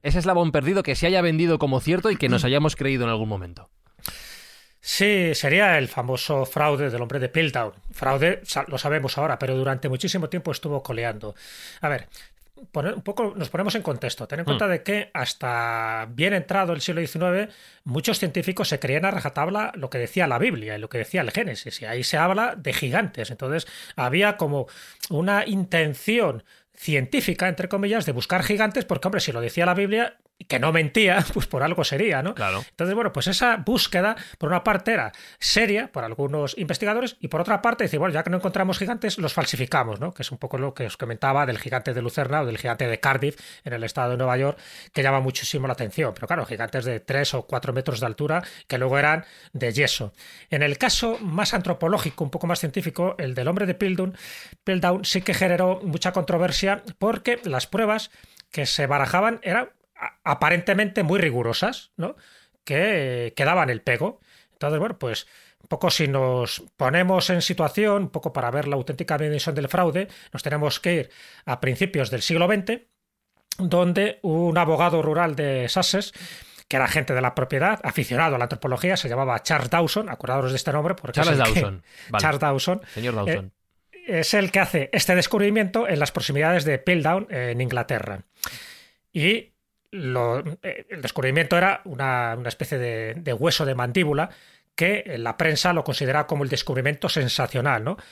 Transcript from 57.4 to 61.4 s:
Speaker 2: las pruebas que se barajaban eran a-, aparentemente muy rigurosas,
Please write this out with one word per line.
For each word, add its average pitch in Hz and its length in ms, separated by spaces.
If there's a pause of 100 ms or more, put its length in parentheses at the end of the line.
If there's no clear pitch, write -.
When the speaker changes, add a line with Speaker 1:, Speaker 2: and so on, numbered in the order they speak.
Speaker 2:
las 135 220
pruebas 214 440 (400)
que 143 160
se 143 200
barajaban 175 560
eran 220 280 (260)
a-, - 180 (100)
aparentemente 185 800
muy 175 160
rigurosas, 127 800